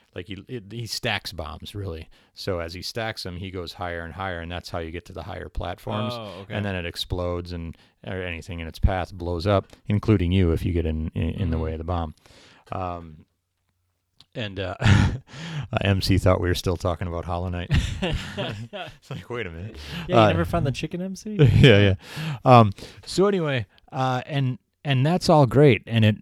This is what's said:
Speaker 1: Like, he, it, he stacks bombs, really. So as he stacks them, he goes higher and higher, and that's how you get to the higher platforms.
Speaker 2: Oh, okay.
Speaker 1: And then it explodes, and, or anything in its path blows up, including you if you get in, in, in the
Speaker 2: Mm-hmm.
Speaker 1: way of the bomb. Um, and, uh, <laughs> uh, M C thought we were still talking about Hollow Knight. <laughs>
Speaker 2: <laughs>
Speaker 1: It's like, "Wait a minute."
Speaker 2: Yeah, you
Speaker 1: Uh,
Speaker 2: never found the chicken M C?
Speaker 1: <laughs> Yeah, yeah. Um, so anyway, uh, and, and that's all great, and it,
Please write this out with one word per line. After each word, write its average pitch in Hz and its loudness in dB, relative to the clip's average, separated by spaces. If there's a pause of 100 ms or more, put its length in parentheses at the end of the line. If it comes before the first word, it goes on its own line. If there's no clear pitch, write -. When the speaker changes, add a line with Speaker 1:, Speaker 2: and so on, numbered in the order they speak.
(140)
Speaker 1:
Like, 98 -12
he, 95 -12
it, 123 -12
he 117 -10
stacks - -6
bombs, 80 -12
really. 87 -10 (260)
So 90 -6
as 82 -8
he 92 -14
stacks 110 -8
them, 90 -10
he 92 -10
goes 87 -10
higher 87 -8
and 82 -12
higher, 92 -6
and 85 -10
that's 87 -10
how 90 -6
you 80 -8
get 85 -12
to 92 -18
the 87 -12
higher 90 -12
platforms. 107 -8
Speaker 2:
Oh, 101 -14
okay. 101 -12
Speaker 1:
And 104 -4
then 98 -4
it 87 -6
explodes, 87 -6
and, 82 -10 (280)
or 95 -8
anything 85 -10
in 82 -8
its 80 -14
path 92 0
blows 87 -4
up, 98 2 (180)
including 101 2
you 92 6
if 80 -2
you 95 -2
get 82 0
in, 80 -4
in, 98 -2
in 87 -4
the 80 -2
Speaker 2:
Mm-hmm. 80 -2
Speaker 1:
way 80 -4
of 80 -8
the 80 -10
bomb. 82 -4 (580)
Um, 85 -10 (1120)
and, 101 -8
uh, 92 -6
<laughs> - -10
uh, - 4 (680)
M 98 2
C 95 2
thought 92 2
we 90 -2
were 90 0
still 90 -2
talking 87 -4
about 85 -6
Hollow 90 -6
Knight. 87 -8
<laughs> - 2 (100)
Speaker 2:
<laughs> - -10
Speaker 1:
It's 160 -8
like, - -12
"Wait 120 -6
a 85 -10
minute." 85 -12 (320)
Speaker 2:
Yeah, 160 2
you 113 8
Speaker 1:
Uh, 107 8
Speaker 2:
never 165 2
found 170 -2
the 139 0
chicken 165 -8
M 190 -8
C? 214 -10
Speaker 1:
<laughs> 185 6
Yeah, 147 10
yeah. 101 6 (500)
Um, 117 10 (320)
so 185 2
anyway, 151 0 (260)
uh, 131 0
and, 135 -2 (260)
and 135 2
that's 170 2
all 151 8
great, 120 8
and 110 4
it, 107 6